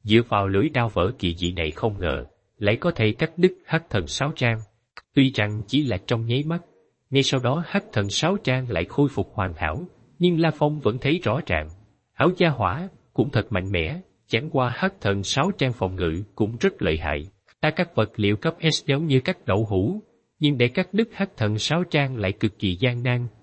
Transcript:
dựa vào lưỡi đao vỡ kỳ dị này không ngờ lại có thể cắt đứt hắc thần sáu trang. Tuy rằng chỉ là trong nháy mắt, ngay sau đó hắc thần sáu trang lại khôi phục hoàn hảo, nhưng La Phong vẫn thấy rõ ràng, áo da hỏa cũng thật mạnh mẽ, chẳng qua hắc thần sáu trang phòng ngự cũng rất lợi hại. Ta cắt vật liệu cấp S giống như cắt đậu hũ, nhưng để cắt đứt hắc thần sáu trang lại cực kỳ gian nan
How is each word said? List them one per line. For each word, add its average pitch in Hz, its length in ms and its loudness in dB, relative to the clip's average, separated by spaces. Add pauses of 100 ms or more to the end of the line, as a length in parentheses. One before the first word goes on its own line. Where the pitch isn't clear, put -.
dựa 107 260 6
vào 101 200 2
lưỡi 98 200 2
đao 120 200 0
vỡ 95 300 0
kỳ 87 160 -2
dị 87 180 -2
này 82 180 -4
không 101 300 -4
ngờ 73 240 -2 (340)
lại 104 180 2
có 175 140 0
thể 110 220 0
cắt 160 240 -4
đứt 180 160 4 (140)
hắc 165 240 -4
thần 98 160 -2
sáu - 300 -4
trang. 117 220 0 (560)
Tuy 135 160 6
rằng 107 360 -2
chỉ 143 200 0
là 107 100 0 (100)
trong 113 200 -2
nháy 127 200 0
mắt, 170 160 -4 (480)
ngay 135 120 4
sau 131 180 2
đó 135 260 0
hắc 202 260 -4
thần 101 180 0
sáu 175 260 0
trang 127 340 -2
lại 87 140 0
khôi 143 240 0
phục 101 240 -2
hoàn 92 240 -2
hảo, - 320 -4 (300)
nhưng 175 220 2
La 165 100 4
Phong 151 300 -2
vẫn 131 180 0
thấy 156 240 0
rõ 120 240 0
ràng, 78 220 -2 (460)
áo 151 220 4
da 175 120 4
hỏa 123 400 -2 (240)
cũng 113 180 0
thật 110 220 0
mạnh 95 200 -2
mẽ, 92 280 -2 (260)
chẳng 139 240 -2
qua 123 240 2
hắc - 260 -4
thần 101 220 0
sáu 147 360 0
trang 131 140 0
phòng 92 240 -2
ngự 87 260 -2 (120)
cũng 113 260 -2
rất 196 220 0
lợi 82 160 2
hại. 76 280 -4 (340)
Ta 156 100 0
cắt 175 240 -4
vật 107 220 0
liệu 104 200 2
cấp 160 240 -2
S 156 260 0
giống 143 200 0
như 131 140 4
cắt - 260 -4
đậu 107 180 2
hũ, 107 380 0 (360)
nhưng 147 200 2
để 120 100 4
cắt 185 240 -2
đứt 226 200 2
hắc - 240 -6
thần 107 220 0
sáu 170 260 0
trang 139 320 0
lại 98 160 0
cực - 260 -2
kỳ 92 220 0
gian 120 220 0
nan 123 240 0 (160)